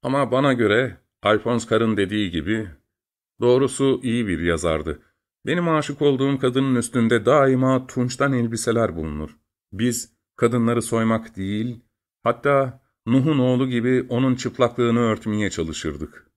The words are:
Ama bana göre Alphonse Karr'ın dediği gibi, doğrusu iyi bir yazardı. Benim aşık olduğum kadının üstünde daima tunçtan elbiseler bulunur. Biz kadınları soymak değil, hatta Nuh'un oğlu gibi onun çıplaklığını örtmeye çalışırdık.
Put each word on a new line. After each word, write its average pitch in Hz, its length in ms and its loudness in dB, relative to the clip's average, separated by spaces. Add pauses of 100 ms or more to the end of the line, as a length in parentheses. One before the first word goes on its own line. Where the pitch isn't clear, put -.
Ama 131 280 -2
bana 135 220 2
göre 113 440 2 (260)
Alphonse 113 460 0
Karr'ın 110 280 2
dediği 101 340 -2
gibi, 92 380 -4 (720)
doğrusu 131 640 2
iyi 117 240 -2
bir 82 120 -2
yazardı. 80 640 -2 (440)
Benim 170 240 0
aşık 151 320 -2
olduğum 139 380 2
kadının 131 360 0
üstünde 117 500 2
daima 131 640 4
tunçtan 127 460 -2
elbiseler 117 600 0
bulunur. 76 420 -6 (360)
Biz 113 440 -4 (180)
kadınları 117 460 0
soymak 113 560 -2
değil, 107 440 -6 (420)
hatta 135 600 0 (220)
Nuh'un 135 340 2
oğlu 127 300 2
gibi 123 400 0
onun 127 260 0
çıplaklığını 120 640 0
örtmeye 107 500 0
çalışırdık. 78 880 -8